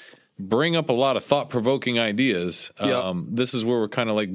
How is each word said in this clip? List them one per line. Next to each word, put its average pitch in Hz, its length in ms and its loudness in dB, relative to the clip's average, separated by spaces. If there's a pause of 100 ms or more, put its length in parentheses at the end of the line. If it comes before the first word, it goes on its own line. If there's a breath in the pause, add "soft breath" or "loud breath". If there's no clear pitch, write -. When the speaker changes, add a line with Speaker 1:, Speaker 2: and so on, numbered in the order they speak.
(380 loud breath)
Speaker 1:
bring 123 380 0
up 160 140 0
a 127 40 2
lot 127 240 2
of 92 80 -4
thought-provoking 127 720 0
ideas. 104 800 0
Speaker 2:
Yep. 101 140 0 (100)
Speaker 1:
Um, 90 280 -4
this 120 240 -2
is 113 100 -2
where 120 140 2
we're 107 100 0
kinda, 113 240 -2
like, 104 220 -2